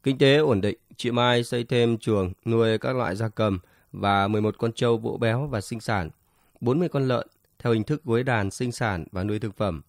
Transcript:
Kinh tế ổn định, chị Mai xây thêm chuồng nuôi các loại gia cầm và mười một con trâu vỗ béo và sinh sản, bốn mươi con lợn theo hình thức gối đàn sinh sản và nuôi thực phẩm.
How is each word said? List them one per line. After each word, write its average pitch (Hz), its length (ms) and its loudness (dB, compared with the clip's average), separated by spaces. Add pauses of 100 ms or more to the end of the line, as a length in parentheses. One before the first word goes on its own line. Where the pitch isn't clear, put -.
Kinh 135 160 0
tế 139 180 6
ổn 139 240 4
định, 101 180 -2 (180)
chị 120 140 -4
Mai 120 340 2
xây 120 200 -4
thêm 117 340 2
chuồng 98 340 0 (120)
nuôi 113 340 2
các 131 180 -4
loại 110 200 -4
gia 110 120 -4
cầm 104 300 0 (340)
và 98 360 2
mười 107 120 0
một 107 180 0
con 117 140 0
trâu 117 240 2
vỗ 113 240 -4
béo 120 260 0
và 123 140 -4
sinh 110 200 -8
sản, 92 300 -2 (500)
bốn 123 180 2
mươi 175 100 0
con 135 200 0
lợn 120 180 -2 (320)
theo 120 140 0
hình 107 120 2
thức 151 200 -4
gối 117 180 0
đàn 110 280 0
sinh 123 220 -6
sản 101 400 -4
và 92 120 -4
nuôi 104 140 -2
thực 107 180 -6
phẩm. 87 320 -4